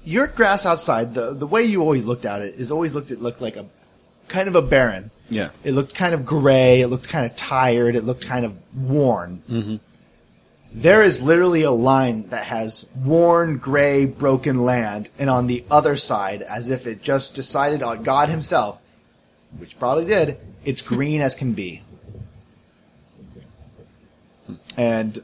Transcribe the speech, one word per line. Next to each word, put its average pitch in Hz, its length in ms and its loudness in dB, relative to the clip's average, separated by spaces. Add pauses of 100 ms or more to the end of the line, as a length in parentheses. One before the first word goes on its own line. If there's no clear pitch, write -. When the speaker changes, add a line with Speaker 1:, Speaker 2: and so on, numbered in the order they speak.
Speaker 1:
Your 220 240 0
grass 202 380 2
outside, 120 480 0
the, 123 200 -4
the 143 140 -8
way 220 160 2
you 202 180 0
always 139 240 2
looked 123 200 -4
at 101 160 -4
it, 101 140 -10
is 127 160 -8
always 156 220 -4
looked 139 180 -8
at, 113 100 -10
looked 120 200 -8
like 113 140 -8
a, 101 100 -14 (640)
kind 190 200 -4
of 180 80 -4
a 160 60 8
barren. 117 480 0 (200)
Speaker 2:
Yeah. 104 200 -2 (140)
Speaker 1:
It 143 80 -2
looked 135 240 -2
kind 175 180 0
of 143 120 -4
gray, 131 560 6
it 123 60 2
looked 127 200 -4
kind 139 180 -2
of 113 100 -10
tired, 123 600 2
it 110 80 0
looked 123 220 -6
kind 123 200 -4
of 104 80 -8 (240)
worn. 123 720 0
Speaker 2:
Mm-hmm. 110 260 -4 (1040)
Speaker 1:
There 190 260 6
is 139 200 4
literally 170 400 4
a 143 80 2
line 120 580 2
that 110 140 -6
has 110 520 -8
worn, 165 640 2
gray, 139 460 2
broken 131 580 0
land, 110 440 -2 (100)
and 139 120 -2
on 123 180 0
the 123 240 -4
other 147 240 4
side, 101 480 -4
as 117 260 -10
if 127 160 -4
it 110 160 -10
just 135 320 -2
decided 143 480 -4
on 117 220 -6
God 139 260 2
himself, 143 500 -2 (800)
which - 220 -20
probably 143 260 0
did, 165 320 0 (280)
it's 135 160 -4
green 147 400 -2
as 135 120 -2
can 127 200 -4
be. 90 280 -8 (3000)
And 113 460 -2